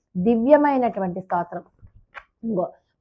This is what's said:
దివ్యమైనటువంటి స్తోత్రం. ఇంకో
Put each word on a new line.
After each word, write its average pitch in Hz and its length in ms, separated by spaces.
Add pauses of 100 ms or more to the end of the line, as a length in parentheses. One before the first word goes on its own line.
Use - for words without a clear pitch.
(160)
దివ్యమైనటువంటి 233 1040
స్తోత్రం. 175 420 (840)
ఇంకో 185 240 (320)